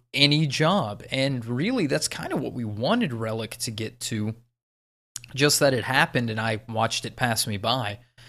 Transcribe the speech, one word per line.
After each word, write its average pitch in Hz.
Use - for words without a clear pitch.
any 147
job. 151
And 135
really, 165
that's 139
kind -
of 170
what -
we 120
wanted 127
Relic 113
to 117
get 110
to. 110
Just 143
that 139
it 113
happened 131
and 110
I 110
watched 110
it 110
pass 120
me 104
by. 110